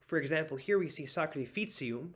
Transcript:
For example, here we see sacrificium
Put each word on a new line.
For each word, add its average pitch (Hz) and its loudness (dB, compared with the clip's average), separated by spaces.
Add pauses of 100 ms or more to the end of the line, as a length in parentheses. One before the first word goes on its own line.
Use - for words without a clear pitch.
For - 0
example, 156 2
here 202 4
we 180 2
see 143 -4
sacrificium 147 -2